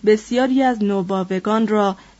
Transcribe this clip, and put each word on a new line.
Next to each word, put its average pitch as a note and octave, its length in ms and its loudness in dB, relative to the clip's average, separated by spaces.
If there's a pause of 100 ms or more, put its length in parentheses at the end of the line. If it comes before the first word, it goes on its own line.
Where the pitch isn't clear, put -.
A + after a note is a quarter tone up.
بسیاری B3 560 2
از B3 200 0
نوباوگان G3 840 -2
را G3+ 280 0 (240)